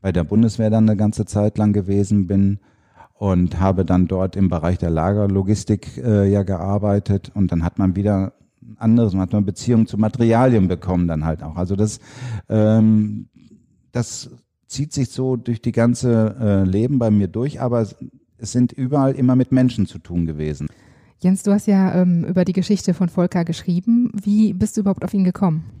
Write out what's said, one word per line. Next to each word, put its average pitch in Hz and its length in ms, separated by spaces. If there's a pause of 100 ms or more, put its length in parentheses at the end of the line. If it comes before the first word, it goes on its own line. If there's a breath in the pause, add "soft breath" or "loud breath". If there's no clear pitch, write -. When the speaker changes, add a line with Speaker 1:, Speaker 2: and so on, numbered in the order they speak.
Speaker 1:
bei 98 100
der 85 140
Bundeswehr 110 440
dann 110 200
eine 104 80
ganze 107 260
Zeit 104 340
lang 104 140
gewesen 98 560
bin 98 320 (540 soft breath)
und 90 440
habe 92 280
dann 90 220
dort 92 280
im 95 140
Bereich 87 300
der 85 100
Lagerlogistik, 98 1080
äh, 104 320
ja 101 140
gearbeitet. 98 920
Und 92 200
dann 82 100
hat 87 160
man 95 160
wieder 98 380 (280)
ein 110 180
anderes, 113 340
man 95 80
hat 92 120
eine 104 120
Beziehung 113 420
zu - 100
Materialien 113 680
bekommen 90 400
dann 78 160
halt 80 180
auch. 80 140
Also 90 220
das, 104 220 (500 loud breath)
ähm, 107 800 (640)
das 123 380 (360)
zieht 147 240
sich 127 180
so 131 280
durch 117 240
die 120 100
ganze, 117 640
äh, 101 280
Leben 117 340
bei 113 120
mir 101 180
durch, 123 320
aber 120 180
es, 107 160 (420)
es 104 140
sind 123 220
überall 135 400
immer 127 240
mit 127 160
Menschen 123 320
zu - 140
tun 87 260
gewesen. 76 420 (520 soft breath)
Speaker 2:
Jens, 190 240
du 202 100
hast 208 140
ja, 190 340
ähm, 175 240
über 180 180
die 180 100
Geschichte 190 400
von 180 140
Volker 175 380
geschrieben. 180 680 (100)
Wie 208 300
bist 190 240
du 214 60
überhaupt 190 240
auf - 80
ihn 196 100
gekommen? 175 400 (160)